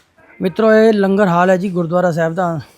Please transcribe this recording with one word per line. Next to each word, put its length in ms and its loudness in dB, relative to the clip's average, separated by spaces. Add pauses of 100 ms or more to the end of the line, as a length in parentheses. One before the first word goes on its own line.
(420)
ਮਿੱਤਰੋ, 320 0
ਇਹ 200 4
ਲੰਗਰ 340 0
ਹਾਲ 220 2
ਹੈ 80 2
ਜੀ 120 -6
ਗੁਰਦੁਆਰਾ 420 -2
ਸਾਹਿਬ 240 -2
ਦਾ, 240 -4 (180)